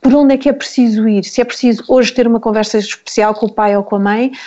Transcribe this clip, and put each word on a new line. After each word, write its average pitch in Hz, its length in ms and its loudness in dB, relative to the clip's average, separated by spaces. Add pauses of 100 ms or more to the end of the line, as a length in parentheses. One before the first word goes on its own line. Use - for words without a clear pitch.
por 254 160 2
onde 277 180 4
é - 20 4
que 269 120 -2
é 277 40 4
preciso 226 560 0
ir, 202 140 2
se - 180 -4
é 233 40 0
preciso 240 420 -2
hoje 254 260 2
ter 247 140 0
uma 233 140 2
conversa 214 360 -2
especial 214 580 -2
com 214 120 -2
o 208 60 -8
pai 208 240 0
ou 202 80 -2
com 208 100 -6
a 202 60 -2
mãe, 220 320 0 (140)